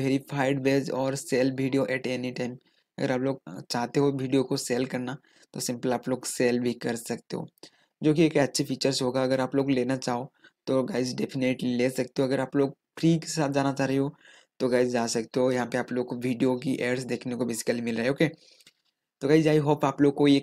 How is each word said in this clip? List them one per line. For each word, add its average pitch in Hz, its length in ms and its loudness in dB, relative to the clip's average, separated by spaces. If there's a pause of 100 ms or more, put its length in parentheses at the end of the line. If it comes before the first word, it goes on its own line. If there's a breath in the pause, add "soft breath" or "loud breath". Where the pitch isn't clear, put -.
verified 135 640 0
badge 135 280 2
और 135 260 -2
sell 135 380 0
video 135 320 0
at 127 200 -4
any 123 300 -4
time। 123 200 -6 (420)
अगर 135 140 -2
आप 127 80 0
लोग 135 500 -6
चाहते 120 300 0
हो 143 100 4
वीडियो 131 320 0
को 139 140 -2
सेल 127 300 -2
करना 127 300 -6 (380 soft breath)
तो - 60 -8
सिंपल 123 320 -2
आप 120 160 -2
लोग 127 160 -4
सेल 123 360 2
भी 123 120 0
कर 120 240 -4
सकते - 400 -8
हो, - 120 -10 (540 loud breath)
जो 151 120 4
कि 165 100 6
एक 151 140 2
अच्छे 135 260 0
फीचर्स 135 380 -2
होगा। 131 200 0
अगर 131 180 0
आप 127 140 -2
लोग 139 160 0
लेना 127 260 0
चाहो 127 360 -6 (340 soft breath)
तो 131 160 2
गाइस 127 320 -4
definitely 131 500 -2
ले 123 260 0
सकते 131 320 -4
हो। 131 60 0
अगर 135 120 0
आप 131 160 -4
लोग 139 200 2 (200)
फ्री 165 220 4
के 160 100 -8
साथ 143 220 -2
जाना 139 220 0
चाह 135 140 0
रहे 135 100 0
हो 139 180 0 (460 soft breath)
तो 131 80 0
गाइस 123 220 4
जा 117 180 0
सकते 117 320 -2
हो। 127 120 2
यहाँ 123 140 -2
पे 123 120 -4
आप 120 140 -4
लोग 123 160 -2
को 127 100 -6
वीडियो 127 380 0
की 131 260 -4
एड्स 123 220 -2
देखने 123 300 -4
को 123 100 -2
basically 120 380 -2
मिल 117 140 -4
रहा 117 80 -2
है, 127 60 2
ओके। 143 180 2 (920 soft breath)
तो 135 60 0
गाइस, 156 180 6
I 156 160 6
hope 147 220 2
आप 139 180 0
लोग 143 120 6
को 147 140 4
ये 139 140 6